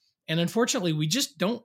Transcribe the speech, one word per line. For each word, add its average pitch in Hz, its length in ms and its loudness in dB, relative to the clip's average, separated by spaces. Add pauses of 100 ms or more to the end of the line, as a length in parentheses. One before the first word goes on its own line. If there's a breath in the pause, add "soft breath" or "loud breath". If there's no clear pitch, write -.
(280 soft breath)
And 160 120 0
unfortunately, 180 540 0
we 156 140 0
just 233 300 -2
don't 220 280 -2